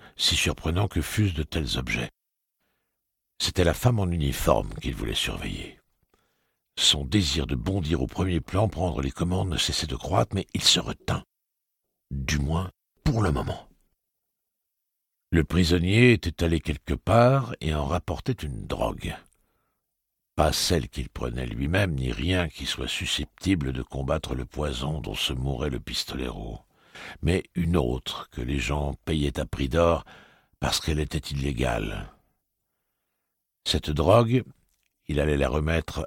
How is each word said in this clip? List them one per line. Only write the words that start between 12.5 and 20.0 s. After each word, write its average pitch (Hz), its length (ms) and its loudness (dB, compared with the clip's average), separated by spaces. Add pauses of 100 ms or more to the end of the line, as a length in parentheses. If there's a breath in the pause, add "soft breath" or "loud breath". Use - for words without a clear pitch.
pour 117 180 2
le 87 100 4
moment. - 380 -4 (1600)
Le 85 100 6
prisonnier 90 680 6
était 87 320 0
allé 82 160 2
quelque - 340 -4
part 120 680 4
et 78 140 0
en 73 100 -2
rapportait 85 480 -4
une 64 360 -6
drogue. - 460 -4 (1200)